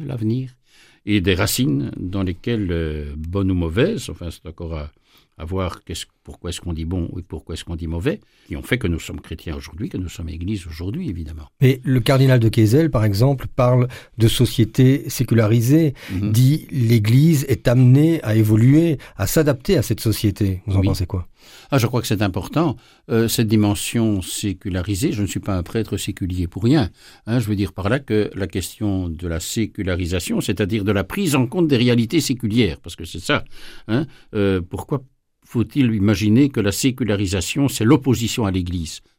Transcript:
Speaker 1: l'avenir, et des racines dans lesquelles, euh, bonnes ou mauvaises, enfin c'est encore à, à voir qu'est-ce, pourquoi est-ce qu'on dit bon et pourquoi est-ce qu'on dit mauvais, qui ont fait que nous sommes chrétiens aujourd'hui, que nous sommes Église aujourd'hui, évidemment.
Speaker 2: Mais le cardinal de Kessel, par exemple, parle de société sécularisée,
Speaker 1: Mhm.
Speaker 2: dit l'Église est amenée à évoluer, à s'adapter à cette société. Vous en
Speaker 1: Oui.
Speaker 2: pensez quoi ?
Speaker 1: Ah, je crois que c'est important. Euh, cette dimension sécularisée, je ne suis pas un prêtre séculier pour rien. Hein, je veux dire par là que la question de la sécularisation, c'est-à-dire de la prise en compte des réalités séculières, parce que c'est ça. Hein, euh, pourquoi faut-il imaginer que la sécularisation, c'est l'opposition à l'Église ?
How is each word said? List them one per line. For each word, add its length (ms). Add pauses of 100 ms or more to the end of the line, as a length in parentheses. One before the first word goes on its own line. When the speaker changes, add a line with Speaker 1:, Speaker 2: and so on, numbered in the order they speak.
Speaker 1:
l'avenir, 460 (560)
et 160
des 120
racines 640
dans 260
lesquelles, 480
euh, 460
bonnes 340
ou 40
mauvaises, 560
enfin 200
c'est 160
encore 280
à, 160 (480)
à 80
voir 380
qu'est-ce, 200 (180)
pourquoi 280
est-ce 100
qu'on 140
dit 100
bon 320
et 60
pourquoi 320
est-ce 100
qu'on 120
dit 100
mauvais, 340 (260)
qui 100
ont 60
fait 140
que 120
nous 120
sommes 200
chrétiens 360
aujourd'hui, 320
que 80
nous 140
sommes 180
Église 380
aujourd'hui, 420
évidemment. 400 (140)
Speaker 2:
Mais 220
le 160
cardinal 400
de 100
Kessel, 400
par 140
exemple, 420 (100)
parle 320 (300)
de 100
société 800
sécularisée, 840 (180)
Speaker 1:
Mhm. 200
Speaker 2:
dit 380
l'Église 800
est 200
amenée 540
à 140
évoluer, 600 (180)
à 100
s'adapter 520
à 40
cette 180
société. 640
Vous 100
en 40
Speaker 1:
Oui. 80
Speaker 2:
pensez 180
quoi ? 200 (440)
Speaker 1:
Ah, 80
je 80
crois 160
que 40
c'est 140
important. 560 (340)
Euh, 180
cette 180
dimension 720
sécularisée, 920
je 100
ne 40
suis 140
pas 160
un 60
prêtre 340
séculier 500
pour 180
rien. 260 (360)
Hein, 140
je 80
veux 80
dire 160
par 160
là 120
que 340
la 120
question 600
de 180
la 140
sécularisation, 1000
c'est-à-dire 420
de 80
la 120
prise 320
en 100
compte 220
des 80
réalités 440
séculières, 600
parce 160
que 80
c'est 160
ça. 240 (420)
Hein, 200 (280)
euh, 260
pourquoi 440 (400)
faut-il 500
imaginer 560
que 100
la 120
sécularisation, 960
c'est 160
l'opposition 600
à 60
l'Église ? 500 (180)